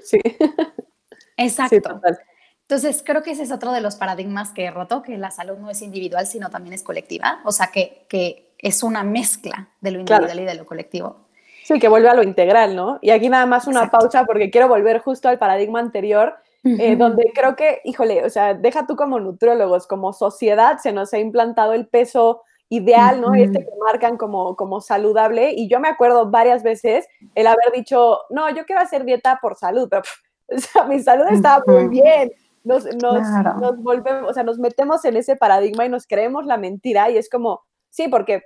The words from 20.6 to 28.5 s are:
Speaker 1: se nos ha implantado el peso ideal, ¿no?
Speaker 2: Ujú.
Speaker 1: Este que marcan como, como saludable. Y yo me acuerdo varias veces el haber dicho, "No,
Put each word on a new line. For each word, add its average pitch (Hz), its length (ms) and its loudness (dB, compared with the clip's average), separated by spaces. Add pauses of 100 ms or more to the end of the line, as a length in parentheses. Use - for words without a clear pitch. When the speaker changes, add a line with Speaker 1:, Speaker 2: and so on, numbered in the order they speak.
Speaker 1:
se 233 140 -4
nos 202 220 -6
ha 208 40 -2
implantado 226 540 -2
el 226 160 -4
peso 240 540 2 (260)
ideal, 233 520 4
¿no? 233 80 -2
Speaker 2:
Ujú. 202 140 2
Speaker 1:
Este 196 220 2
que - 60 -14 (140)
marcan 233 320 0
como, 190 400 -6
como 196 240 -6
saludable. 220 760 0
Y 220 120 -6
yo 240 120 2
me 311 80 0
acuerdo 240 420 2
varias 233 320 4
veces 226 440 -2 (280)
el 220 140 2
haber 233 260 4
dicho, 240 440 2 (120)
"No, 302 240 -4